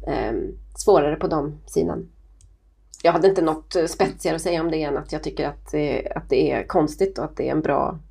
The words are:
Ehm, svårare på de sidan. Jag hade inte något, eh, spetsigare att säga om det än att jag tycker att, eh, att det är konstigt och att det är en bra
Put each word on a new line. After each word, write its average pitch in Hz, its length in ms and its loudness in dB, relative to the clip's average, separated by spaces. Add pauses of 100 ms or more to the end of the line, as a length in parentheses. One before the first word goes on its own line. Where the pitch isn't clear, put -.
Ehm, 113 440 -4 (240)
svårare 151 400 4
på 170 120 -4
de 151 380 -2
sidan. 165 440 -2 (920)
Jag 170 80 6
hade 175 160 4
inte 190 140 4
något, 156 340 -2
eh, 165 100 2
spetsigare 165 500 -2
att 165 60 -6
säga 175 200 0
om 165 100 0
det 156 120 -2
än 143 140 -2
att 147 140 -8
jag 151 120 -6
tycker 143 240 -4
att, - 260 -10
eh, 147 260 0 (160)
att - 140 -8
det 139 220 4
är 117 160 -2
konstigt 196 500 0
och 139 80 -4
att - 120 -10
det 135 100 -2
är 131 40 -2
en 156 100 0
bra 143 380 0 (120)